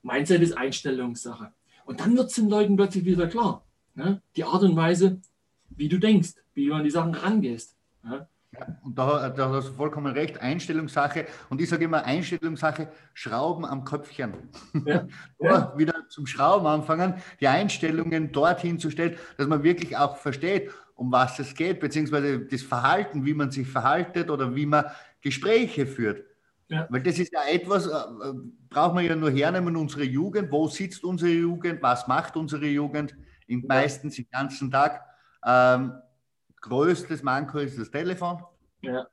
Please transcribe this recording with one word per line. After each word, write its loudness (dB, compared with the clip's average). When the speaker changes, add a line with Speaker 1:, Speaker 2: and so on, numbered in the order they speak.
Speaker 1:
Mindset 2
ist 4
Einstellungssache. -6
Und -12
dann 4
wird's 0
den 4
Leuten 6
plötzlich 2
wieder 2
klar, -2
ne? -2
Die -2
Art 4
und 8
Weise, 4
wie -4
du 2
denkst, 4
wie 0
du 0
an -2
die 2
Sachen 0
rangehst, -2
ne? -12
Speaker 2:
Ja, -14
und -8
da, 2
da -2
hast -2
du -14
vollkommen -4
recht, -4
Einstellungssache. -2
Und -4
ich -2
sag 0
immer, 2
Einstellungssache, -2
Schrauben -4
am -8
Köpfchen. -8
Speaker 1:
Ja. 2
Speaker 2:
<laughs> -14
Speaker 1:
Ja. 4
Speaker 2:
Wieder 0
zum -10
Schrauben 4
anfangen, 0
die 4
Einstellungen 0
dorthin 2
zu -2
stellen, -2
dass 0
man 0
wirklich 2
auch 0
versteht, -4
um -4
was 2
es -10
geht, -2
beziehungsweise 0
das -6
Verhalten, 0
wie 0
man 0
sich -6
verhaltet 0
oder -2
wie 0
man 4
Gespräche 2
führt. -2
Speaker 1:
Ja. -2
Speaker 2:
Weil 0
das 0
ist -2
ja 0
etwas, 2
äh, -4
äh, -6
braucht 4
man 2
ja 0
nur 2
hernehmen, 0
unsere -4
Jugend, -2
wo 2
sitzt -8
unsere 0
Jugend, 0
was 2
macht -2
unsere -4
Jugend -2
im, -2
Speaker 1:
Ja. -10
Speaker 2:
meistens -2
den -12
ganzen -6
Tag, 0
ähm, 4
größtes 0
Manko -2
ist -6
das -8
Telefon. -6
Speaker 1:
Ja. -6